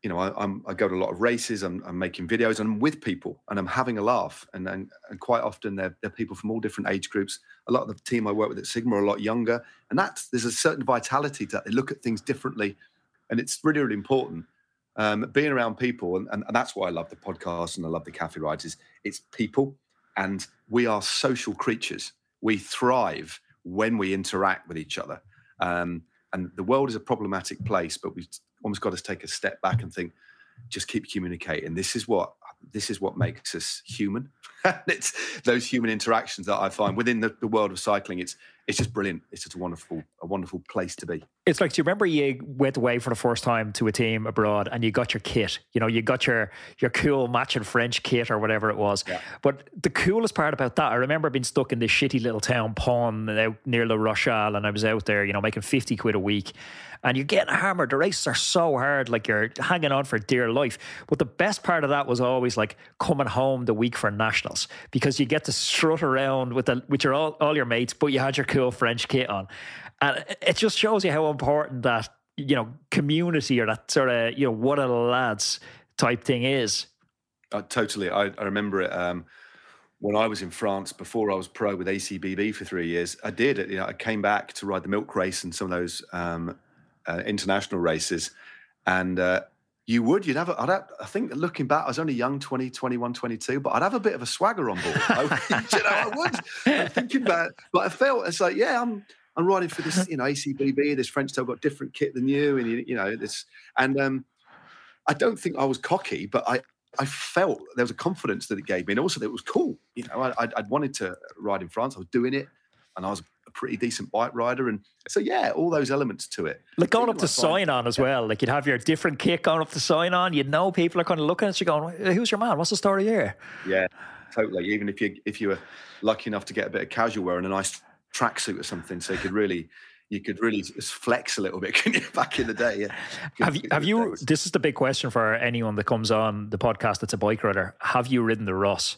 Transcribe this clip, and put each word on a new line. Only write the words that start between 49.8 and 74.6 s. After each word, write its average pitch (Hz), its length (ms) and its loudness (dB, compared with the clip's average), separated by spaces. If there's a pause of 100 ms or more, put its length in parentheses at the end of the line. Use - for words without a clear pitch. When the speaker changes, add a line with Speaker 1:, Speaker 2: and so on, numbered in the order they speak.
Speaker 2:
the - 80 2
coolest 208 460 2
part 151 180 2
about 127 220 0
that, 139 160 4
I 117 40 2
remember 147 360 2
being 127 120 0
stuck - 280 2
in 117 80 0
this 117 100 2
shitty 135 320 4
little 113 180 0
town, 110 360 0
Pon, 117 540 2
out 110 260 2 (100)
near 117 220 2
La 113 80 4
Rochelle, 107 600 2
and 104 120 0
I - 20 2
was 104 160 0
out 110 220 2
there, 101 180 4
you 98 80 -2
know, 98 80 2
making 107 220 0
fifty 123 340 0
quid 110 160 2
a 101 60 4
week. 101 320 0 (520)
And 127 140 2
you're 139 80 -2
getting - 260 2
hammered. 175 380 2
The 135 80 2
races 170 300 0
are 127 80 -2
so 165 420 2
hard. 135 320 0
Like, 113 180 0
you're 110 220 2 (100)
hanging 156 320 2
on 135 140 2
for 113 140 0
dear 120 320 2
life. 127 260 0 (300)
But 147 100 2
the 151 80 2
best 185 380 -2
part 165 200 2
of 139 60 2
that 143 160 4
was 123 160 2
always, 123 360 2
like, 107 200 0 (220)
coming 139 260 2
home 123 400 2
the 113 80 4
week 117 240 2
for 104 140 0
nationals, - 560 0 (240)
because 135 280 2
you 139 60 4
get 151 200 0
to - 60 -4
strut 160 520 2
around 131 500 2
with 127 140 2
the, 127 220 0
with 143 140 2
your, 135 120 4
all, 151 260 0
all 151 140 4
your 131 100 2
mates, 117 300 0
but 151 120 2
you 135 120 4
had 135 180 0
your 135 80 0
cool 127 240 4
French 117 380 0
kit 127 240 0
on. 98 160 -4 (520)
And 139 180 2 (120)
it, 202 80 -8 (120)
it 180 80 2
just 214 200 2
shows 214 260 4
you 175 80 4
how 151 200 2
important 139 500 0
that, 113 260 2 (300)
you 139 180 2
know, 113 160 -2 (200)
community 151 680 2
or 113 60 4
that 107 240 -2
sort 135 200 4
of, 117 280 2
you 139 80 4
know, 123 60 4
"What 123 260 2